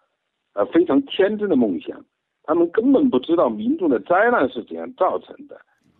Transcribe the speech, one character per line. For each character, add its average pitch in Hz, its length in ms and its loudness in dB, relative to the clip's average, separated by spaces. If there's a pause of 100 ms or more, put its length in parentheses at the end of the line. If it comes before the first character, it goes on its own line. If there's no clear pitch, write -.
(540)
呃， 101 180 -2
非 170 140 4
常 139 160 2
天 202 340 0
真 208 140 -4
的 160 40 2
梦 107 280 0
想。 - 200 -14 (420)
他 147 100 -2
们 170 180 2
根 240 180 2
本 175 200 4
不 127 80 2
知 160 180 -2
道 156 140 2
民 110 260 -2
众 180 140 -2
的 113 100 0
灾 196 300 2
难 175 200 0
是 110 140 -10
怎 85 100 -16
样 165 200 -10
造 139 240 -2
成 - 280 -20
的。 - 140 -20 (400)